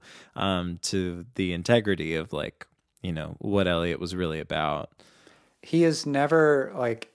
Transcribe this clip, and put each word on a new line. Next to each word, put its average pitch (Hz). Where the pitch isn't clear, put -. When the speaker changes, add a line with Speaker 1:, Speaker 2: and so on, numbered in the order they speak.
Speaker 1:
um, 87
to 90
the 92
integrity 87
of, 80
like, -
you 90
know, 78
what 101
Elliott 85
was 85
really 82
about. 76
Speaker 2:
He 165
is 160
never, 147
like, 117